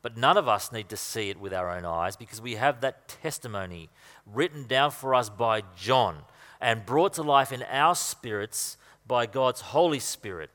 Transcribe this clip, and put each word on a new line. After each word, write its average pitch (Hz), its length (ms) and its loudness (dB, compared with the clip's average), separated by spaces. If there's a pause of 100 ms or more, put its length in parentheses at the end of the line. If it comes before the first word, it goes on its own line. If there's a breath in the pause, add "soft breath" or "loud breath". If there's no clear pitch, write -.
But 113 140 -8
none 139 200 6
of 160 120 4
us 104 240 2
need 110 180 -8
to 107 60 -8
see 104 340 -4
it 98 100 -8
with 98 120 -8
our 90 180 -2
own 87 140 -6
eyes 85 320 -2
because 110 240 -16
we 120 140 -8
have 123 260 0
that - 280 -6
testimony 95 800 -10 (360 loud breath)
written 143 420 -4
down 135 240 4
for 135 240 -2
us 120 140 4
by 110 340 0 (140)
John 110 420 2 (420 loud breath)
and 113 260 0
brought 165 280 2
to 165 80 -6
life 151 300 4
in 127 120 -8
our 151 300 2
spirits - 840 -6 (300 soft breath)
by 120 200 2
God's 127 340 0
Holy 151 380 2
Spirit. 90 560 -8